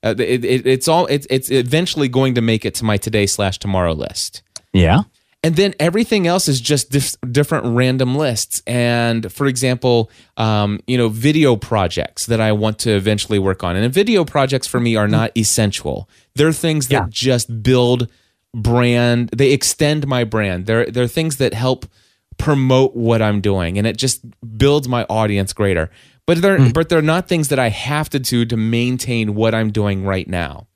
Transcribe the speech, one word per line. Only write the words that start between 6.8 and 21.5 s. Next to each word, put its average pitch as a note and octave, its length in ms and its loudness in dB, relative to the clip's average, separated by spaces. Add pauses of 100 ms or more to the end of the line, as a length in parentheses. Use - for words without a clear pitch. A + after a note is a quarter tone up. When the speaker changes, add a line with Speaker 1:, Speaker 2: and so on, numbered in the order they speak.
Speaker 1:
dif-, C3+ 240 -2 (160)
different C#3+ 360 0
random B2+ 480 0
lists. C#3 520 -4
And A#2 640 0
for C#3 160 -2
example, B2 640 0 (240)
um, G#2 500 0
you B2+ 120 0
know, A#2+ 100 2
video C3 480 2
projects G2 720 -4
that A2+ 160 0
I A2 100 2
want G#2+ 280 0
to A#2 120 0
eventually G#2 480 0
work F#2+ 240 -2
on. F2 140 -2
And A#2 160 0
video G3+ 320 2
projects C3+ 420 -2
for B2 140 -2
me A#2 160 0
are G#2 100 2
not G#2+ 300 2
essential. G#2 720 -2 (260)
They're D3+ 160 4
things D#3 380 -2
that C3 40 2
Speaker 2:
Yeah. G#2+ 160 0
Speaker 1:
just A#2 540 -2
build B2 460 2 (440)
brand. A#2+ 760 0
They C3+ 240 2
extend D3 540 0
my B2+ 180 0
brand. G2+ 400 -2
They're, A2+ 220 0
they're B2 200 -2
things D#3+ 300 -4
that C3 160 0